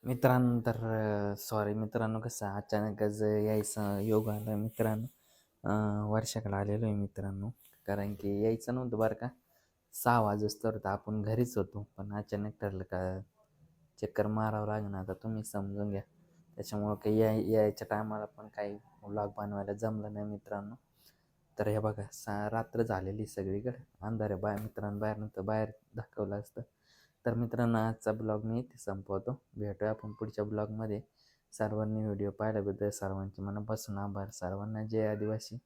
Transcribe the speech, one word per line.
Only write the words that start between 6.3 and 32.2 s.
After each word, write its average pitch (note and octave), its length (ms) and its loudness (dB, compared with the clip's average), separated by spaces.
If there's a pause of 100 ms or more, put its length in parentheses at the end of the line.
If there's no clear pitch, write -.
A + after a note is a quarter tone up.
आलेलो G#2 300 2
आहे G#2+ 80 2
मित्रांनो, G2 560 -4 (360)
कारण G2+ 280 -2
की G2+ 300 2
यायचं A2+ 300 2
नव्हतं B2 240 -2
बरं A2+ 160 4
का, A#2 140 -6 (640)
सहा A#2+ 280 6
वाजोस्तर G#2+ 580 2
तर G2 100 -2
आपण G#2 340 -2
घरीच A2+ 360 2
होतो, G2+ 380 -2
पण G2+ 160 -8
अचानक G#2 480 -4
ठरलं G2 220 -2
का F#2 380 -2 (800)
चक्कर G#2 240 2
मारावं G#2+ 400 2
लागणार, G#2 340 -2
आता F#2 120 -4
तुम्ही A2 320 -4
समजून G2+ 460 -4
घ्या. G2 120 -2 (520)
त्याच्यामुळं G#2 400 -2
काही G#2+ 240 2
याय-, A2 320 6
यायच्या G#2+ 400 6
टायमाला G#2+ 340 -2
पण G#2+ 240 -14
काही G#2 300 -6 (240)
व्लॉग G#2 340 -2
बनवायला G2+ 360 -2
जमलं G#2+ 420 -2
नाही G#2 120 -4
मित्रांनो. G#2 480 -6 (840)
तर G#2+ 100 2
हे G#2+ 100 2
बघा G#2+ 240 -2 (100)
सा-, G#2 380 -4
रात्र A2+ 320 0
झालेली G#2 440 -2
सगळीकडे, G#2+ 580 -4 (180)
अंधार G#2+ 280 -2
आहे F#2+ 100 0
बाहेर G#2 200 0
मित्रांनो, G#2 380 -4
बाहेर G#2+ 180 0
नंतर G#2+ 240 -8
बाहेर G#2+ 300 0 (240)
दाखवलं G#2 460 -4
असतं. - 220 -12 (640)
तर A#2 80 2
मित्रांनो A#2 440 2
आजचा A2 340 0
ब्लॉग G#2+ 320 0
मी A2+ 140 0
इथे B2+ 200 -8
संपवतो, G2 640 -4 (140)
भेटूया G#2 340 -2
आपण A2 220 -6
पुढच्या A2 320 -4
ब्लॉगमध्ये. G#2+ 560 -2 (520)
सर्वांनी G#2+ 520 0
व्हिडिओ G2+ 260 0